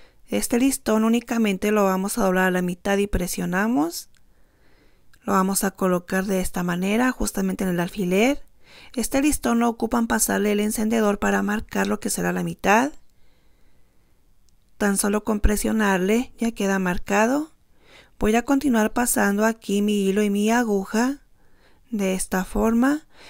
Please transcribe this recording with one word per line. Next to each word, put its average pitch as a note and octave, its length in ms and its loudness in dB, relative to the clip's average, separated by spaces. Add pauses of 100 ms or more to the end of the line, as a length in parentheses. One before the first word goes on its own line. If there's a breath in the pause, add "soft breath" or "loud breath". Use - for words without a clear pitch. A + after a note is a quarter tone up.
(260 soft breath)
Este G#3 320 -2
listón A3 460 2
únicamente A3+ 680 0
lo G#3 120 4
vamos F#3+ 340 0
a G#3 60 2
doblar F#3 200 2
a F#3 60 2
la F3+ 120 0
mitad G3 360 -2
y G3+ 80 0
presionamos. G3+ 1040 -2 (1120 soft breath)
Lo F#3+ 100 -2
vamos G3 320 0
a F#3+ 60 0
colocar F#3+ 560 -2
de F#3+ 140 0
esta F#3 220 -4
manera, F#3+ 480 0
justamente G3 540 -2
en F#3 60 0
el F3 100 0
alfiler. G3 640 0 (500 loud breath)
Este C4+ 280 -2
listón B3 380 0
no A#3 80 2
ocupan A#3 380 -2
pasarle G#3 460 0
el G#3 80 0
encendedor G#3+ 580 0
para G3+ 240 0
marcar G3+ 440 -4
lo G#3 140 -2
que G#3 100 -6
será F3 220 -2
la F3+ 100 -4
mitad. G3 500 0 (1900)
Tan G3+ 180 0
solo G#3 280 -2
con G#3 160 -2
presionarle G#3+ 1000 0
ya A#3 140 -2
queda G3 260 -2
marcado. G#3+ 720 0 (680 soft breath)
Voy G#3+ 160 2
a A#3+ 100 2
continuar B3+ 480 2
pasando G#3+ 540 0
aquí G#3 340 -2
mi G#3 260 2
hilo G3 160 2
y G#3 80 2
mi G#3 200 2
aguja A#3 680 0 (680 soft breath)
de G3 240 -2
esta F#3+ 300 -2
forma, A#3 600 0 (240 loud breath)